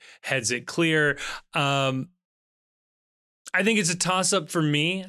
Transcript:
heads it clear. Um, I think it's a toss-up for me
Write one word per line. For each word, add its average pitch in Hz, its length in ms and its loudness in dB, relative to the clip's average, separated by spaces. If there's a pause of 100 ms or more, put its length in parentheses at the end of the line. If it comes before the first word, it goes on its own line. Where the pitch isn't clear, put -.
(240)
heads 120 260 -2
it 123 160 -4
clear. 156 520 2 (360)
Um, 139 560 0 (1400)
I 185 80 2
think 214 160 2
it's 175 120 2
a 175 60 -2
toss-up 185 540 0
for 175 100 0
me 160 480 0